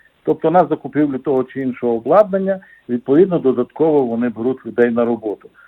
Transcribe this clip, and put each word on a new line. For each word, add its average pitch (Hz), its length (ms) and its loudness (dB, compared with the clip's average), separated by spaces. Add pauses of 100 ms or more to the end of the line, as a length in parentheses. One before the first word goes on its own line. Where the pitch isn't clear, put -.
(240)
Тобто 160 260 0
на 170 160 4
закупівлю 143 520 -2
того 131 260 0
чи 135 160 -10
іншого 123 340 -2
обладнання, 190 680 -2 (280)
відповідно, 156 500 2
додатково 131 680 0
вони 117 220 -2
беруть 117 380 -6
людей 120 240 2
на 117 140 0
роботу. 110 440 -4 (200)